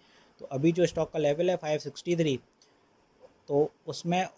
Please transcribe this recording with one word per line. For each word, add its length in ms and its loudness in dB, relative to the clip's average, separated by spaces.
तो 40 -16
अभी 260 2
जो 140 2
स्टॉक 260 -2
का 80 -6
लेवल 300 2
है 60 2
फ़ाइव 240 -2
सिक्सटी 360 -6
थ्री, 240 2
तो 240 2
उसमें 360 -2